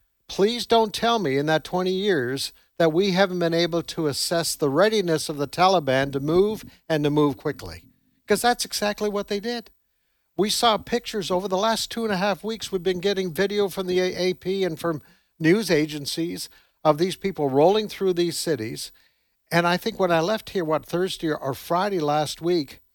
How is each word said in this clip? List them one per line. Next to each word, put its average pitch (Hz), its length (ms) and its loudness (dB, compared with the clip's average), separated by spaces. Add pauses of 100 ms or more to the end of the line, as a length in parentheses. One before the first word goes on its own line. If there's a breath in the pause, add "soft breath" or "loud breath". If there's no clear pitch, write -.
(280)
Please 220 380 0
don't 226 280 4
tell 233 240 0
me 139 180 0
in 143 100 0
that 156 180 2
twenty 185 280 -2
years 147 600 0 (260 soft breath)
that 165 140 4
we 196 200 2
haven't 180 260 2
been 165 160 0
able 170 280 0
to 160 240 -4
assess - 480 -2
the 143 160 0
readiness 180 580 2
of 156 80 -6
the 139 100 -2
Taliban 139 680 2
to 139 80 -2
move 185 440 2 (240 loud breath)
and 151 160 0
to 147 60 4
move 147 260 2
quickly, 87 480 -8 (420)
'cause 202 140 2
that's 240 240 0
exactly 208 460 -4
what 202 180 -6
they 202 120 -4
did. 233 300 -8 (640)
We 202 120 2
saw 214 300 2
pictures 214 520 -4
over 185 160 0
the 185 120 0
last 220 320 0
two 233 140 -6
and 214 80 -2
a 185 40 -2
half 190 260 -2
weeks. 220 300 -8
We've 185 100 -2
been 180 180 0
getting 185 340 -2
video 202 340 0
from 185 180 -6
the 185 140 0
A-, 185 160 -2 (140)
A 180 40 -2
P 185 300 -4
and 160 160 -4
from 165 220 -2 (360 soft breath)
news 180 320 4
agencies 156 760 -2 (340 soft breath)
of 151 140 4
these 175 180 0
people 156 360 -2
rolling 185 380 4
through 190 260 0
these 170 240 -2
cities. 131 520 -4 (600 soft breath)
And 170 140 4
I 175 100 2
think 202 240 -4
when 185 100 4
I 165 100 4
left 214 300 -2
here, 180 140 -2
what, 156 220 -2
Thursday 175 440 -2
or 139 220 -4
Friday 180 480 -2
last 147 400 -2
week, 165 400 -2 (140)